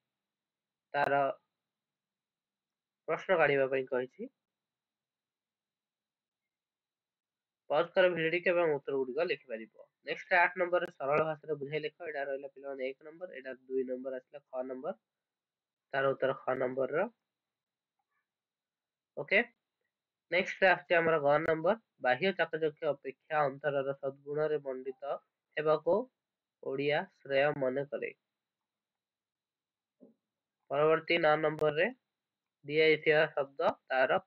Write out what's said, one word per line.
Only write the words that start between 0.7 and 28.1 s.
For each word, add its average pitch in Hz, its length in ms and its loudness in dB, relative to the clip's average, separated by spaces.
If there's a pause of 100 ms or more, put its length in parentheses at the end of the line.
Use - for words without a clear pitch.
ତାର 139 300 2 (1800)
ପ୍ରଶ୍ନ 165 300 0
କାଢ଼ିବା 143 300 4
ପାଇଁ 135 180 -2
କହିଛି। 131 440 -4 (3500)
ପଜ୍ 165 200 2
କର 185 200 4
ଭିଡ଼ିଓଟିକୁ 170 400 0
ଏବଂ 170 240 2
ଉତ୍ତରଗୁଡ଼ିକ 139 520 -2
ଲେଖିପାରିବ। 117 600 -8 (200)
ନେକ୍ସଟ 156 320 -2
ଆଠ 175 200 4
ନମ୍ବରରେ 175 340 0
ସରଳ 147 340 0
ଭାଷାରେ 156 300 -6
ବୁଝାଇ 147 240 -6
ଲେଖ। 151 280 -10
ଏଇଟା 147 160 -6
ରହିଲା 139 240 -6
ପିଲାମାନେ 135 420 -8
ଏକ 135 140 -12
ନମ୍ବର, 165 300 -16
ଏଇଟା 131 200 -14
ଦୁଇ 131 300 -4
ନମ୍ବର 127 320 -6
ଆସିଲା 143 240 -14
ଖ 127 240 -10
ନମ୍ବର, 131 300 -8 (1000)
ତାର 139 160 0
ଉତ୍ତର 131 240 0
ଖ 131 220 -4
ନମ୍ବରର। 131 500 -2 (2000)
ଓକେ, 180 220 0 (920)
ନେକ୍ସଟ 185 380 2
ଆସୁଛି 175 260 2
ଆମର 165 240 4
ଘ 143 180 4
ନମ୍ବର, 160 380 0 (240)
ବାହ୍ୟ 135 340 0
ଚାକଚକ୍ୟ 160 560 -2
ଅପେକ୍ଷା 143 540 -4
ଅନ୍ତରର 139 500 -2
ସଦ୍ଗୁଣରେ 143 680 -4
ମଣ୍ଡିତ 135 580 -8 (400)
ହେବାକୁ 156 400 2 (680)
ଓଡ଼ିଆ 143 360 -2 (140)
ଶ୍ରେୟ 139 340 0 (100)
ମନେ 135 280 -2
କରେ। - 260 -8 (2500)